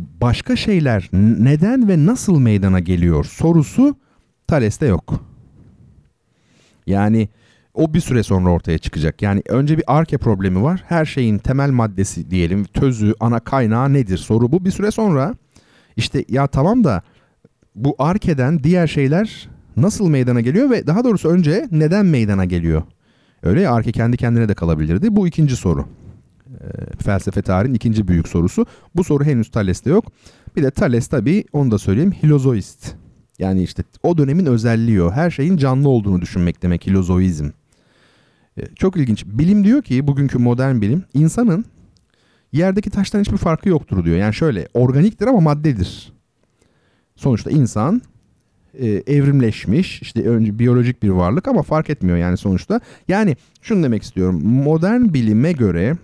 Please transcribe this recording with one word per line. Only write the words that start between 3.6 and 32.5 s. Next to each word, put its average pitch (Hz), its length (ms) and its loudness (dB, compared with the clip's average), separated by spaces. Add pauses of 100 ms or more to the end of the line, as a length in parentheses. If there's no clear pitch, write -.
Thales'te 117 400 0
yok. - 380 -2 (1600)
Yani 104 420 0 (460)
o 156 200 -2
bir 170 60 2
süre 120 220 0
sonra 90 280 2
ortaya 85 280 0
çıkacak. - 440 -4
Yani 101 260 0
önce 147 300 0
bir - 80 -4
arke 147 320 0
problemi 95 440 0
var. 175 240 -2
Her 165 180 0
şeyin 113 340 -2
temel 139 320 0
maddesi 95 600 -2
diyelim, 92 340 0
tözü, 110 560 0
ana 117 200 0
kaynağı 131 520 0
nedir? 104 260 0
Soru 117 340 0
bu. 180 120 0
Bir 190 60 0
süre 208 200 -4
sonra 180 440 -2 (640)
işte - 320 -4
ya 139 180 0
tamam 196 380 2
da 104 180 0 (760)
bu 127 220 -2
arkeden 147 640 0
diğer 170 240 2
şeyler 151 600 -2 (280)
nasıl 180 320 0
meydana 127 320 2
geliyor 185 300 2
ve 214 160 0
daha 196 180 0
doğrusu 196 240 0
önce 175 420 0
neden 165 360 2
meydana 104 380 2
geliyor? 82 380 0 (600)
Öyle 107 180 2
ya, 160 120 2
arke 113 200 -2
kendi 117 240 0
kendine 117 320 0
de 98 60 0
kalabilirdi. 85 600 0
Bu 190 120 2
ikinci 143 280 0
soru. 76 300 -2 (760)
Ee, - 60 -18 (380)
felsefe 98 380 -2
tarihinin 104 320 0
ikinci 107 340 0
büyük 85 200 2
sorusu. 90 380 0 (300)
Bu 180 80 0
soru 143 200 0
henüz 127 260 0
Thales'te 98 400 -2
yok. 202 140 2 (520)
Bir 151 60 0
de 131 80 0
Thales 120 360 0
tabii, 151 460 0
onu 139 180 0
da 104 80 2
söyleyeyim, 147 340 0
hilozoist. 135 840 0 (440)